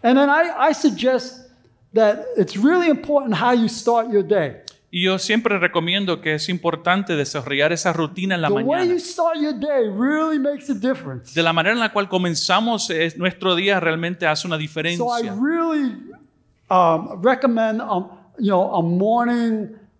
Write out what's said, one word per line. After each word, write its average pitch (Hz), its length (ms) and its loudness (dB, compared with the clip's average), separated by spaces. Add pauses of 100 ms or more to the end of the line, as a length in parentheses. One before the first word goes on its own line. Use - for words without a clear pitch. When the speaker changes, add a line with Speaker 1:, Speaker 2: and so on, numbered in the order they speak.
Speaker 1:
And 247 160 4
then 277 120 4
I, 311 400 2
I 302 40 2
suggest 247 680 0 (520)
that 220 240 4 (200)
it's 190 200 0
really 330 320 4
important 277 460 0
how 240 180 2
you 226 160 2
start 233 420 0
your 202 120 2
day. 165 320 0 (340)
Speaker 2:
Y 175 140 -4
yo 190 160 2
siempre 214 400 0
recomiendo 175 640 0
que 156 120 -2
es 151 160 -4
importante 175 640 0
desarrollar 143 560 0
esa 170 220 -2
rutina 180 420 -2
en 175 60 -4
la 156 60 0
Speaker 1:
The 202 80 0
way 214 100 -2
Speaker 2:
mañana. 339 280 0
Speaker 1:
you 349 60 -2
start 330 400 -2
your 294 140 -2
day 254 340 0
really 294 520 0
makes 285 320 -4
a - 20 0
difference. 190 600 -6
Speaker 2:
De 165 80 0
la 165 100 2
manera 170 220 2
en 240 40 -2
la 220 140 -2
cual 202 160 -2
comenzamos, 190 800 0
es, 165 280 -2
nuestro 180 380 0
día 190 240 2
realmente 165 460 -2
hace 156 220 0
una 165 80 -4
Speaker 1:
So 151 40 -4
I 151 40 -4
Speaker 2:
diferencia. 196 760 -4
Speaker 1:
really, 302 560 0 (760)
um, 175 540 2
recommend, 233 580 2
um, 190 280 -4 (300)
you 208 80 0
know, 196 280 2
a 170 60 2
morning 220 960 0 (240)